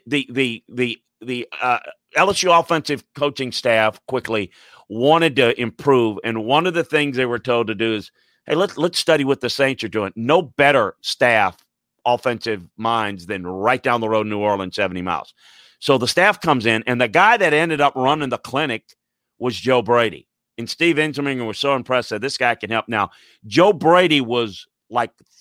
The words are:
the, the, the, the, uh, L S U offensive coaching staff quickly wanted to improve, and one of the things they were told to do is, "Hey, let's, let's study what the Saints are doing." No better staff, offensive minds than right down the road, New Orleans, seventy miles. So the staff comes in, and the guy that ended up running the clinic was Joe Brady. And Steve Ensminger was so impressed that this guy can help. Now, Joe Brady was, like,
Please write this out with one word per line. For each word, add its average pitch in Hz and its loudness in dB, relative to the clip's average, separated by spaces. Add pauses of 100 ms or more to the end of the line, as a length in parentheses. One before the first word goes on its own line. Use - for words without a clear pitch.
the, 131 -4
the, 120 -2
the, 120 -4 (200)
the, 123 -8 (140)
uh, 123 0 (360)
L 185 2
S 185 -2
U 180 2
offensive 156 0 (120)
coaching 139 -4
staff 110 0
quickly 113 -4 (360)
wanted 143 2
to 120 2
improve, 117 0
and 113 -4
one 151 2
of 170 -2
the 170 0
things 143 -2
they 127 0
were 120 -4
told 117 0
to 107 -4
do 110 -2
is, 101 -10 (340)
"Hey, 151 -2
let's, 185 -2
let's 175 -2
study 151 2
what 135 0
the 120 -2
Saints 135 -2
are 104 -4
doing." 101 -4
No 143 2
better 139 2
staff, 110 0 (480)
offensive 117 -2 (100)
minds 107 -4
than 92 -8
right 104 0
down 120 0
the 110 -2
road, 107 0
New 104 -4
Orleans, 98 -2
seventy 92 -2
miles. 87 -6 (460)
So 135 2
the 120 -2
staff 180 2
comes 131 0
in, 113 2
and 123 0
the 123 2
guy 190 4
that 180 2
ended 156 0
up 139 2
running 135 0
the 117 -4
clinic 127 -6 (440)
was 117 -4
Joe 123 2
Brady. 110 0 (300)
And 117 -10
Steve 165 0
Ensminger 143 -2
was - -8
so 139 0
impressed 123 -2
that 104 -6
this 135 -6
guy 120 0
can 98 -10
help. 110 -2
Now, 104 -2 (380)
Joe 170 4
Brady 160 4
was, 117 -4 (220)
like, 117 -2 (300)